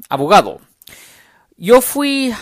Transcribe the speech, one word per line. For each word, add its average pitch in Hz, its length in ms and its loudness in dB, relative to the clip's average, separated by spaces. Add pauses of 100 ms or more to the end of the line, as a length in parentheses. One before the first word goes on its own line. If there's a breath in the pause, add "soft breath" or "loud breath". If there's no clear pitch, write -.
"Abogado, 143 520 0 (960 loud breath)
yo 226 240 4
fui 277 600 -4